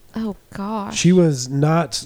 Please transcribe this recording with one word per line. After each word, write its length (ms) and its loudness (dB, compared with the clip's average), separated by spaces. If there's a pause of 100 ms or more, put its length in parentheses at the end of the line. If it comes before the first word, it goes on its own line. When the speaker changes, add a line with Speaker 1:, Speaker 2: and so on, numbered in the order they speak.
(160)
Speaker 1:
Oh, 200 -6 (160)
gosh. 460 -8
Speaker 2:
she 160 4
was 340 4
not 580 -2